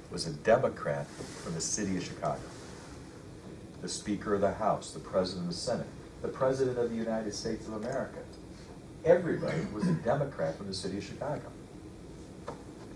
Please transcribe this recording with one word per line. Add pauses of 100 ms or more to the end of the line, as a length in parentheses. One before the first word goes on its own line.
(120)
was
a
Democrat (360)
from
the
city
of
Chicago. (1400)
The
Speaker
of
the
House,
the
President
of
the
Senate, (340)
the
President
of
the
United
States
of
America. (840)
Everybody
was
a
Democrat
from
the
city
of
Chicago. (1500)